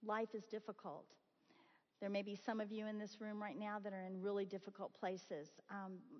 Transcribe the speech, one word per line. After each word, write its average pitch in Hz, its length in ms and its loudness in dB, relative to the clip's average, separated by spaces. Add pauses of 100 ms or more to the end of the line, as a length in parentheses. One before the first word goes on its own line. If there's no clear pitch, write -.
life 220 320 4
is 208 120 -2
difficult. 202 600 -4 (920)
There 202 100 2
may 202 120 6
be 202 140 0
some 220 240 2
of 208 120 0
you 214 160 0
in 214 100 0
this 208 240 -4
room 214 200 -2
right 185 160 -2
now 208 220 0
that 202 140 -2
are 190 100 0
in 185 180 -2
really 202 240 4
difficult 196 480 -4
places. 180 560 -2 (200)
Um, 190 300 -4 (200)